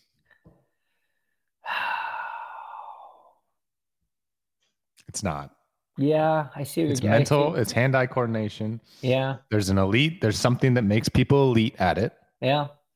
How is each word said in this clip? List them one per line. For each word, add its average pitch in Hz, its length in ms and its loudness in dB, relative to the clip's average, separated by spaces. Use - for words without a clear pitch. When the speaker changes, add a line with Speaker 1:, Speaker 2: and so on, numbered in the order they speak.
Speaker 1:
<sighs> - 100 -8
Speaker 2:
It's - 160 -10
not. 73 280 -6
Speaker 1:
Yeah, 156 580 0
I 143 80 -10
see 165 200 -4
what 147 80 0
Speaker 2:
It's 131 100 -4
Speaker 1:
you're, 101 120 0
I 117 40 6
Speaker 2:
mental, 143 380 2
Speaker 1:
see. 143 60 0
Speaker 2:
it's 104 100 -4
hand-eye 131 360 2
coordination. 113 760 -4
Speaker 1:
Yeah. 131 360 0
Speaker 2:
There's 104 200 0
an 98 80 2
elite, 120 440 2
there's 110 160 2
something 127 360 2
that 123 100 2
makes 104 240 2
people 135 440 4
elite 113 280 2
at 87 180 2
it. 107 160 -2
Speaker 1:
Yeah. 143 260 0